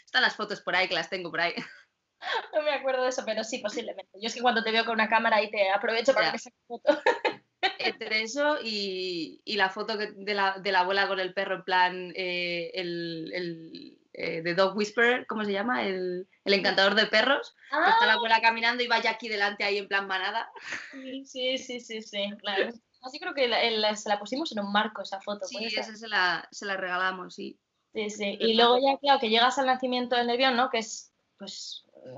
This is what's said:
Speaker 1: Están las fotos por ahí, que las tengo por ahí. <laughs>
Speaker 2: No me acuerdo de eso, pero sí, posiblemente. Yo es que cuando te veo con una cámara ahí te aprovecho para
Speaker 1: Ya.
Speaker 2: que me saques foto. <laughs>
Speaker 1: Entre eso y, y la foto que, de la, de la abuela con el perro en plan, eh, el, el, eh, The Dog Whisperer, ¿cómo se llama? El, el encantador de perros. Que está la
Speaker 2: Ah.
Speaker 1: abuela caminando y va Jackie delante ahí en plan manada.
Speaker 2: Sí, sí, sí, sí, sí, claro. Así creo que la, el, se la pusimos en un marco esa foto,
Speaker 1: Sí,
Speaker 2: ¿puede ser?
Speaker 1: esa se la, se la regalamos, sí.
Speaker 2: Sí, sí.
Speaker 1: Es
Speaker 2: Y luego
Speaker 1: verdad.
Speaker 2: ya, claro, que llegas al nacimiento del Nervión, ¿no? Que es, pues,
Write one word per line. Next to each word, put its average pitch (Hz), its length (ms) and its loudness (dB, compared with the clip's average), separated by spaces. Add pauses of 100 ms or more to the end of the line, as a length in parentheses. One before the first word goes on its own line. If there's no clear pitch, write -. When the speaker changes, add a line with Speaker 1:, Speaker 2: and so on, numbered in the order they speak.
Speaker 1:
Están - 180 0
las 202 120 2
fotos 208 260 -6
por 180 140 -2
ahí, 185 120 4
que 185 80 -2
las 170 140 -2
tengo 180 220 -6
por 160 100 -2
ahí. 170 140 0
<laughs> - 320 -12 (680)
Speaker 2:
No 311 80 2
me 302 100 0
acuerdo 254 320 0
de 254 60 0
eso, 254 160 -4
pero 220 180 -2
sí, 240 160 -6
posiblemente. 208 520 -8 (100)
Yo 220 60 -4
es 226 80 -6
que 240 60 -10
cuando 226 220 4
te 220 80 -2
veo 226 140 2
con 233 80 -2
una 214 160 2
cámara 226 280 4
ahí 208 120 2
te 202 220 2
aprovecho 226 420 2
para 160 140 2
Speaker 1:
Ya. - 40 0
Speaker 2:
que - 40 -4
me 233 40 -6
saques - 280 -18
foto. 294 340 0 (600)
<laughs> 392 180 -2
Speaker 1:
Entre 214 440 -2
eso 285 400 0
y, 185 840 -6
y 214 120 -4
la 190 120 4
foto 214 280 -4
que, 208 180 -4
de 196 200 -4
la, 190 240 2
de 196 120 0
la 185 100 6
abuela 196 260 2
con 190 120 -2
el 185 140 -4
perro 196 220 -2
en 175 80 -8
plan, 180 520 2
eh, 175 600 -4
el, 170 580 -6
el, 170 640 -10 (140)
eh, 170 300 -6
The 170 120 -2
Dog 190 220 4
Whisperer, 233 500 2
¿cómo 214 180 -4
se 208 60 -2
llama? 226 320 0
El, 185 440 -4 (160)
el 196 100 2
encantador 196 420 4
de 208 120 4
perros. 240 480 2 (160)
Que 320 180 4
está - 160 6
la 220 80 6
Speaker 2:
Ah. - 40 4
Speaker 1:
abuela 226 240 4
caminando 233 420 2
y 240 40 -2
va 233 140 2
Jackie 226 280 -2
delante 202 340 -2
ahí 202 160 0
en 196 80 -8
plan 196 200 0
manada. 196 440 -4 (400)
Speaker 2:
Sí, 269 340 -12
sí, 262 320 -2
sí, 247 220 -10
sí, 220 240 -10
sí, 202 360 -4
claro. 202 300 0 (340)
Así 262 160 -14
creo 349 140 -6
que 269 140 2
la, 220 160 2
el, 214 340 2
se 214 120 -4
la 208 100 2
pusimos 277 320 -4
en 214 120 -4
un 202 80 -6
marco 214 300 0
esa 190 200 -10
foto, 202 260 -8
Speaker 1:
Sí, 247 60 -14
Speaker 2:
¿puede 220 180 -6
ser? 214 140 -2
Speaker 1:
esa 220 100 -12
se 220 120 -14
la, 185 440 0
se - 160 -12
la 196 100 -2
regalamos, 180 580 -4
sí. 202 240 -12 (340)
Speaker 2:
Sí, 214 160 -4
sí. 208 300 -6
Speaker 1:
Es 226 100 4
Speaker 2:
Y 220 60 4
luego 240 200 8
Speaker 1:
verdad. 269 180 4
Speaker 2:
ya, 269 60 -2
claro, 277 200 4
que 220 100 0
llegas 233 280 4
al 269 80 2
nacimiento 247 500 0
del 240 120 2
Nervión, 247 280 2
¿no? 262 140 2
Que 233 100 -2
es, - 340 -10 (240)
pues, - 480 -14 (320)